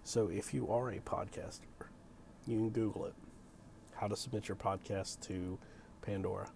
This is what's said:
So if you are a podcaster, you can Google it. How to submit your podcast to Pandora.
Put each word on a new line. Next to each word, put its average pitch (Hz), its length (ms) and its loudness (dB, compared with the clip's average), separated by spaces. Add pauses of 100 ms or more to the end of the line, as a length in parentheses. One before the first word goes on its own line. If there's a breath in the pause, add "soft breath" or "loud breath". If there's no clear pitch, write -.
So 110 240 6
if 92 260 0
you 131 160 4
are 120 200 4
a 101 100 -2
podcaster, - 880 -4 (580)
you 117 120 4
can 110 120 6
Google 107 360 4
it. - 80 -4 (800)
How 104 120 2
to 104 100 2
submit 107 320 0
your 95 80 2
podcast 98 720 2
to 90 300 0 (440 loud breath)
Pandora. 98 540 0